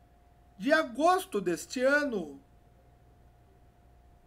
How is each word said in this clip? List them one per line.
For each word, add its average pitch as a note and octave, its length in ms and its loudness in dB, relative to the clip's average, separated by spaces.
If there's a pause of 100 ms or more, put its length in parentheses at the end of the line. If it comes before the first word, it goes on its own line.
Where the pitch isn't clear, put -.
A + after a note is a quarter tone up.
(580)
de A3 140 -2
agosto D#4 680 2
deste F3 400 -4
ano. A3 580 0 (1900)